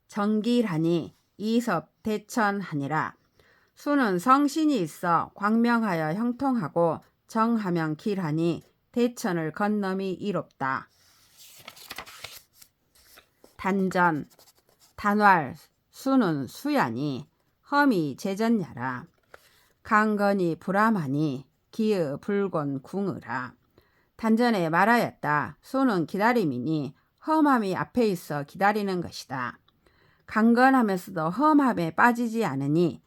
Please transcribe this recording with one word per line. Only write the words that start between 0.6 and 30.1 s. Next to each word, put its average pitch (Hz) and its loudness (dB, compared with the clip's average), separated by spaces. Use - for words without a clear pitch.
이섭 220 -2
대천하니라. 190 -4
수는 262 0
성신이 285 2
있어 165 -2
광명하여 214 0
형통하고 226 -2
정하면 190 0
길하니 170 -2
대천을 208 -2
건너미 196 -4
이롭다. 135 -6
단전, 185 0
단활, 202 2
수는 180 0
수야니 147 -2
험이 220 2
제전야라. 190 -2
강건이 202 2
불암하니 156 0
기의 185 -2
불곤 180 -4
궁으라. 127 -6
단전에 220 2
말하였다. 160 0
수는 240 0
기다림이니 156 -2
험함이 269 2
앞에 214 0
있어 165 -4
기다리는 196 -2
것이다. 123 -10